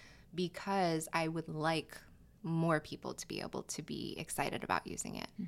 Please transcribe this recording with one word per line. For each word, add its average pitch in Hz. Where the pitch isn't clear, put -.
because 170
I 165
would 160
like 156
more 165
people -
to -
be -
able -
to -
be -
excited -
about -
using -
it, -